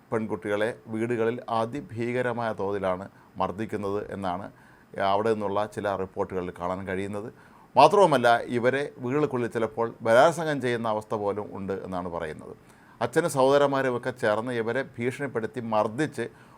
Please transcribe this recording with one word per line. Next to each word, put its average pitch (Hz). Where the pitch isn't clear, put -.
പെൺകുട്ടികളെ 107
വീടുകളിൽ 117
അതിഭീകരമായ 117
തോതിലാണ് 95
മർദ്ദിക്കുന്നത് 101
എന്നാണ് 95
അവിടെ 101
നിന്നുള്ള 104
ചില 101
റിപ്പോർട്ടുകളിൽ 92
കാണാൻ 92
കഴിയുന്നത്. 101
മാത്രവുമല്ല, 143
ഇവരെ 127
വീടുകൾക്കുള്ളിൽ 127
ചിലപ്പോൾ 113
ബലാത്സംഗം 147
ചെയ്യുന്ന 117
അവസ്ഥ 107
പോലും 101
ഉണ്ട് 98
എന്നാണ് 92
പറയുന്നത്. 82
അച്ഛനും 160
സഹോദരന്മാരുമൊക്കെ 135
ചേർന്ന് 113
ഇവരെ 117
ഭീഷണിപ്പെടുത്തി 120
മർദ്ദിച്ച് 113